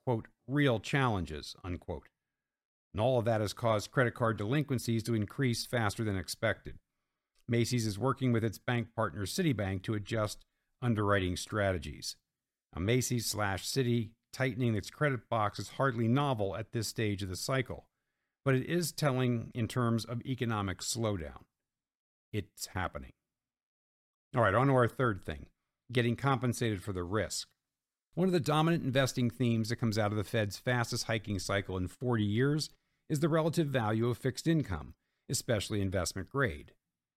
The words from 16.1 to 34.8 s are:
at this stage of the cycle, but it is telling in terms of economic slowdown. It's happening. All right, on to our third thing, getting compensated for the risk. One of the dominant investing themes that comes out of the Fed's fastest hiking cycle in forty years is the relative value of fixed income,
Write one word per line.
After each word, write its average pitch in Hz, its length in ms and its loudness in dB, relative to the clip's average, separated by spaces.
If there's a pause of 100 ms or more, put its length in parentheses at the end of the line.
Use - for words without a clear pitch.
at 110 180 -8
this 113 160 -2
stage 104 340 -2
of 95 80 -6
the 92 60 -6
cycle, - 500 -4 (580)
but 135 100 4
it 131 120 0
is 165 260 0
telling 127 640 0
in 110 140 0
terms 117 360 2
of 120 220 -6
economic 113 520 -2
slowdown. 101 640 -4 (880)
It's - 360 -6
happening. 76 440 -6 (1200)
All 127 60 4
right, 98 140 6
on 127 140 4
to 139 40 4
our 123 160 6
third 113 320 0
thing, 73 280 -10 (440)
getting 117 240 2
compensated 120 640 0
for 101 120 -6
the 90 100 -4
risk. 90 420 -2 (680)
One 175 120 2
of 185 60 2
the 175 80 4
dominant 156 440 4
investing 131 440 2
themes 113 400 2
that 117 80 -2
comes 110 220 0
out 104 140 2
of 104 40 -2
the 107 80 0
Fed's 107 320 -2
fastest 123 480 -2
hiking 107 340 -2
cycle 98 380 -2
in 92 120 -2
forty 120 360 0
years 135 460 2 (400)
is 147 100 0
the 160 80 2
relative 160 380 2
value 113 420 2
of 117 80 0
fixed - 300 -4
income, 135 480 0 (340)